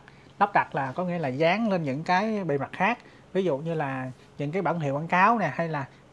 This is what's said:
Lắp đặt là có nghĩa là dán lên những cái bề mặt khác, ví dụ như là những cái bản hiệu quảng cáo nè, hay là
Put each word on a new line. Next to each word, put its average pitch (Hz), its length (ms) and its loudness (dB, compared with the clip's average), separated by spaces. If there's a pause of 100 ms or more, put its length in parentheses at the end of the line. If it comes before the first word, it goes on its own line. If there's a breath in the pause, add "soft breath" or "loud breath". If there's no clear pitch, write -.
(380 loud breath)
Lắp 202 140 2
đặt - 220 2
là 135 180 -2
có 185 120 -2
nghĩa 175 140 -2
là 151 100 -2
dán 170 420 2
lên 180 120 0
những 143 220 -4
cái 202 400 0
bề 143 140 0
mặt 135 140 -6
khác, 208 260 0 (340 loud breath)
ví 190 120 0
dụ 147 140 0
như 165 160 -6
là 135 360 -4 (280 loud breath)
những 147 140 -4
cái 190 100 -2
bản 170 180 0
hiệu 143 140 0
quảng 156 140 -4
cáo 196 300 6
nè, 170 160 0
hay 170 140 -2
là 143 180 -4 (260 loud breath)